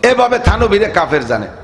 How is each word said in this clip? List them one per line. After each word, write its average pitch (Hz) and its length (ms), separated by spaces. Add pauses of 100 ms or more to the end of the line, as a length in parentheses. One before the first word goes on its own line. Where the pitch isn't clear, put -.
এভাবে 247 360
থানভীরে 220 480
কাফের 147 400
জানে 110 200 (180)